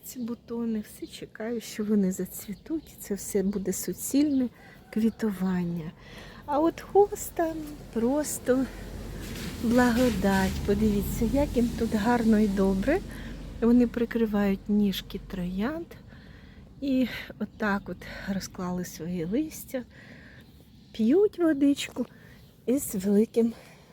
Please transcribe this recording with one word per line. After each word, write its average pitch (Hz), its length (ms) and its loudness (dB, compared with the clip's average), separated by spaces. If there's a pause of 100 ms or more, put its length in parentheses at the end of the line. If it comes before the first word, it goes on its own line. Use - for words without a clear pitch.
ці - 140 -14
бутони. 233 720 -4
Всі - 180 -14
чекають, - 580 -8
що - 200 -6
вони 202 280 4
зацвітуть, - 880 -8
і - 20 -20
це - 140 -6
все 196 280 -2
буде 196 300 -2
суцільне 269 760 0 (440)
квітування. 180 1000 0 (540)
А 294 120 0
от 320 220 2
хоста 381 760 2 (380)
просто 254 720 0 (960)
благодать. 220 920 4 (140)
Подивіться, 202 640 2
як 285 240 2
їм 240 220 2
тут 233 160 -2
гарно 220 440 4
і 214 100 4
добре. 196 520 2 (600)
Вони 240 260 6
прикривають 214 800 0
ніжки 202 600 0
троянд. 202 580 -4 (920)
І 262 280 2 (300)
отак 202 500 -2
от 180 80 -8 (320)
розклали 180 560 -4
свої 175 400 -6
листя, 262 580 -4 (1080)
п'ють 349 460 4
водичку 285 680 2 (600)
і 254 120 2
з - 160 -6
великим 214 580 4 (400)